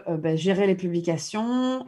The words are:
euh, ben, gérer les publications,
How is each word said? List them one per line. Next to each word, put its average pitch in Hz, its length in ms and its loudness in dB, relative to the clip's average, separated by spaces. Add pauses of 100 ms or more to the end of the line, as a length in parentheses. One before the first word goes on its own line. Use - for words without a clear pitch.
euh, 170 80 -2
ben, 160 200 0
gérer 190 300 2
les 190 100 4
publications, 214 1120 -2